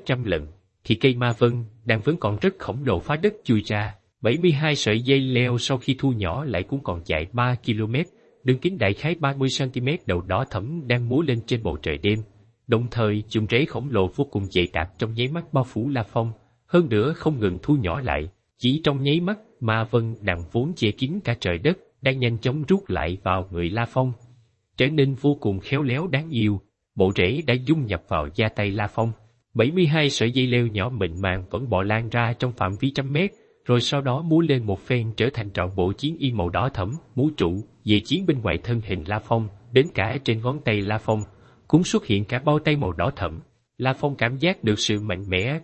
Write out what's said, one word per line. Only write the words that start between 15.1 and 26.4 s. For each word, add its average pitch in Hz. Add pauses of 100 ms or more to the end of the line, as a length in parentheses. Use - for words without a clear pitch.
nháy 120
mắt 165
bao 135
phủ 123
La 127
Phong, 117 (340)
hơn 175
nữa 117
không 156
ngừng 92
thu 151
nhỏ 104
lại. 78 (280)
Chỉ 135
trong 139
nháy 147
mắt, 196 (200)
Ma 113
Vân 113
Đằng 90
vốn 117
che 107
kín 147
cả 120
trời 87
đất, 143 (240)
đang 135
nhanh 120
chóng 135
rút 196
lại 85
vào 92
người 87
La 117
Phong, 131 (640)
trở 127
nên 139
vô 143
cùng 98
khéo 139
léo 139
đáng 151
yêu. 107 (340)